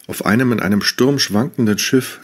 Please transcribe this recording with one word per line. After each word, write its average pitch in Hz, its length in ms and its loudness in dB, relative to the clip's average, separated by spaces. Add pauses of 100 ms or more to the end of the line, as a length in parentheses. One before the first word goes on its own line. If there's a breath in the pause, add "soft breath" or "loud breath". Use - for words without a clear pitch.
Auf - 180 -8
einem 120 260 2
in 107 80 0
einem 98 220 0
Sturm 131 380 0
schwankenden 107 580 0
Schiff - 460 -2